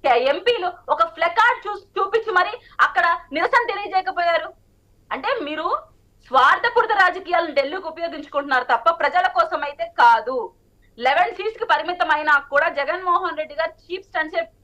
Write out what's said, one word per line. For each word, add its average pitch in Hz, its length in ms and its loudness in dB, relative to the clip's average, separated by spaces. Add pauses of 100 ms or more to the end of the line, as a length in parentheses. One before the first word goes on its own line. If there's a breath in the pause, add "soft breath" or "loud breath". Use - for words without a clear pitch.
ఎంపీలు 320 640 2 (180)
ఒక 311 140 2
ప్లకార్డ్ 339 640 0
చూ-, 403 360 -6
చూపించి 440 280 -2
మరి 381 200 2 (300 soft breath)
అక్కడ 339 360 2 (140)
నిరసన 392 360 0
తెలియజేయకపోయారు? 370 840 -2 (580)
అంటే 269 300 -2
మీరు 311 360 -4 (500)
స్వార్థపూరిత 440 640 4
రాజకీయాలను 349 640 0
ఢిల్లీకి 320 340 -2
ఉపయోగించుకుంటున్నారు 294 760 -4
తప్ప 254 260 2
ప్రజల 330 380 0
కోసం 330 360 0
అయితే 294 220 -6
కాదు. 233 680 2 (460)
లెవెన్ 277 360 0
సీట్స్ 440 240 -8
కి 453 60 -4
పరిమితం 320 460 0
అయినా 302 260 2
కూడా 285 320 2
జగన్మోహన్ 339 680 -2
రెడ్డి 302 180 -8
గారు 320 160 -2
చీప్ 370 340 -12
స్టంట్స్ 320 340 -4
ఏ 659 60 -4 (180)